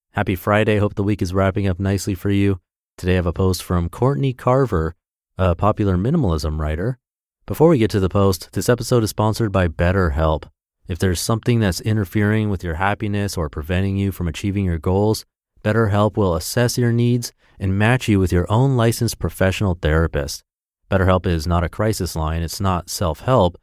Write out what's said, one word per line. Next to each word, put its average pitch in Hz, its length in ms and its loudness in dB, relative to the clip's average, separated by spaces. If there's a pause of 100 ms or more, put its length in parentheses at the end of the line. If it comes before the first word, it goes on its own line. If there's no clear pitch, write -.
(100)
Happy 104 260 -2
Friday. 107 400 2
Hope 101 200 0
the 104 60 -2
week 101 200 0
is 90 100 -4
wrapping 95 340 0
up 90 140 -2
nicely 98 340 -2
for 101 140 -4
you. 101 320 2 (380)
Today 90 140 0
I 92 40 4
have 87 80 0
a 85 80 0
post 92 300 0
from 87 260 -2
Courtney 139 460 -2
Carver, 117 600 0 (440)
a 90 160 2
popular 101 420 0
minimalism 85 640 0
writer. 78 380 -4 (480)
Before 156 240 2
we 147 80 4
get 110 140 2
to 104 80 2
the 92 100 2
post, 98 420 0
this - 160 -2
episode 120 360 2
is 101 40 -2
sponsored 107 440 0
by 92 160 2
BetterHelp. 80 840 0 (380)
If 90 100 -6
there's 92 220 0
something 117 400 0
that's 98 220 0
interfering 107 680 0
with 92 140 -6
your 82 100 -4
happiness 101 640 -2
or 80 120 -2
preventing 92 480 -2
you 98 140 0
from 90 160 -6
achieving 98 380 -4
your 85 140 -2
goals, 101 460 0 (380)
BetterHelp 107 540 2
will 95 180 2
assess 120 420 -2
your 120 140 2
needs 120 420 0 (280)
and 98 180 0
match 117 300 2
you 101 100 4
with 92 140 2
your 87 180 0
own 127 260 4
licensed 117 440 0
professional 95 600 0
therapist. 78 600 0 (480)
BetterHelp 92 360 2
is 82 200 0
not 85 160 0
a 85 60 -2
crisis 107 480 -4
line. 80 260 -2
It's 80 180 -8
not 92 300 -2
self-help. 92 720 0